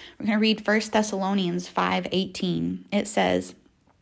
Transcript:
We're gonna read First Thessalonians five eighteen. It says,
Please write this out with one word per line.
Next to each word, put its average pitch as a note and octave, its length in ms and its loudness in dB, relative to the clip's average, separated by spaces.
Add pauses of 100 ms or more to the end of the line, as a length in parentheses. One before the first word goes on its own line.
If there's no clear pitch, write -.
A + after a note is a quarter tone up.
(200)
We're G#3+ 60 -6
gonna G#3 140 2
read G#3+ 260 2
First G#3+ 260 2
Thessalonians F#3+ 800 0
five F#3 420 -2
eighteen. F3+ 800 -2
It G3+ 160 0
says, F3+ 480 0 (460)